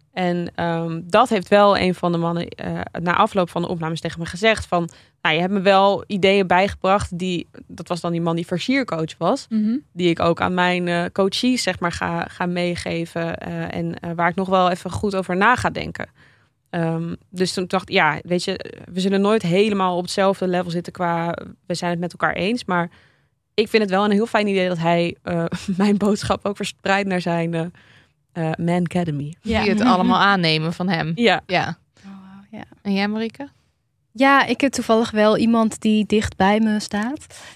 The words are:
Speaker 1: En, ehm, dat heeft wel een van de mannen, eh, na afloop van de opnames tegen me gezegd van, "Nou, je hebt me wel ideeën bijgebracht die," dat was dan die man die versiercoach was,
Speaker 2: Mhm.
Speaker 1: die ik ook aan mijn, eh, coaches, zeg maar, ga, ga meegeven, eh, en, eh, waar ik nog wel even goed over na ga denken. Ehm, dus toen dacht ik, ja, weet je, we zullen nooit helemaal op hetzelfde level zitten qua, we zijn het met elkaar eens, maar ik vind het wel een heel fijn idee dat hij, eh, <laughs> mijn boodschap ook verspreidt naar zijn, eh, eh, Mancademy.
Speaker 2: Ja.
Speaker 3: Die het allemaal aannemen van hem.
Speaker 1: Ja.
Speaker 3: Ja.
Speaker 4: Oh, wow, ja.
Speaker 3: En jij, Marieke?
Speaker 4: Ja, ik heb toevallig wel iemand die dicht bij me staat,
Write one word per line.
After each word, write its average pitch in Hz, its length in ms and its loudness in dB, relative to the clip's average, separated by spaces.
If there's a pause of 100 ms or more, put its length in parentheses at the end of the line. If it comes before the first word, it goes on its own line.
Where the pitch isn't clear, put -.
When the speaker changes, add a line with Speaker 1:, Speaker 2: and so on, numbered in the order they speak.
(120)
Speaker 1:
En, 175 420 -2
ehm, 165 500 -4
dat 214 240 4
heeft 196 200 -2
wel 202 300 6
een 185 160 2
van 175 180 -2
de 170 60 0
mannen, 170 300 -4
eh, 170 320 -8 (220)
na 175 140 0
afloop 190 340 2
van 175 120 -4
de 170 60 -6
opnames 165 320 -6
tegen 165 200 -8
me 170 60 -8
gezegd 214 400 -2
van, 170 220 -2 (340)
"Nou, 160 120 2
je 160 60 2
hebt 185 120 0
me 202 80 0
wel 196 460 4
ideeën 196 400 2
bijgebracht 190 720 0
die," 180 300 -4 (180)
dat - 220 -16
was 175 120 -6
dan 170 120 -4
die 170 80 -2
man 170 160 -2
die 170 100 -6
versiercoach 180 720 -4
was, 202 300 -2
Speaker 2:
Mhm. 220 280 -2 (160)
Speaker 1:
die 175 180 0
ik 165 100 0
ook 170 200 2
aan 185 140 0
mijn, 180 340 0
eh, 175 240 0
coaches, 240 500 0
zeg - 180 -4
maar, 170 120 -2
ga, 170 360 -4
ga - 180 -6
meegeven, 170 920 -4
eh, 170 360 -8
en, 170 260 -6
eh, 175 160 -10
waar 170 120 2
ik 175 80 -2
nog 190 120 -2
wel 185 220 4
even 180 200 -6
goed 196 240 -4
over 185 220 -2
na 220 200 4
ga - 140 -2
denken. - 380 -10 (640)
Ehm, 165 440 -4 (160)
dus 185 220 -2
toen 180 140 -4
dacht 185 220 -4
ik, - 60 -8
ja, 156 280 2
weet 175 220 -2
je, - 360 -8 (120)
we 180 80 -4
zullen 196 200 2
nooit 214 220 2
helemaal 190 540 2
op 180 60 -2
hetzelfde 190 460 0
level 180 220 -2
zitten 175 220 -6
qua, 170 440 -2 (300)
we 180 80 -4
zijn 175 160 -4
het 170 100 -2
met 175 120 -6
elkaar - 220 0
eens, 208 300 -2
maar 175 260 0 (640)
ik 220 140 0
vind 220 140 4
het 202 100 -2
wel 196 120 2
een 208 60 2
heel 208 160 2
fijn 214 200 0
idee 190 220 0
dat 180 100 -2
hij, 170 440 0
eh, 170 220 -2 (220)
<laughs> 185 100 -4
mijn 202 200 2
boodschap 202 500 0
ook 202 100 -4
verspreidt 196 520 -2
naar 180 120 0
zijn, 170 340 -2
eh, 165 120 -2 (680)
eh, 160 260 -4
Mancademy. 170 840 -2
Speaker 2:
Ja. 220 200 0
Speaker 3:
Die 208 80 2
het 214 100 2
allemaal 180 400 4
aannemen 170 520 4
van 180 160 -4
hem. 165 260 0
Speaker 1:
Ja. 185 320 2
Speaker 3:
Ja. 170 320 -2 (280)
Speaker 4:
Oh, 196 40 -18
wow, 190 340 -20 (160)
ja. 208 40 -14 (180)
Speaker 3:
En 202 100 -2
jij, 196 160 2
Marieke? 220 400 -6 (640)
Speaker 4:
Ja, 269 320 6
ik - 160 -2
heb 277 120 2
toevallig 226 380 2
wel 214 260 4
iemand 226 440 2
die 214 260 2
dicht - 300 0
bij 208 240 4
me 214 200 0
staat, 226 460 -6 (300)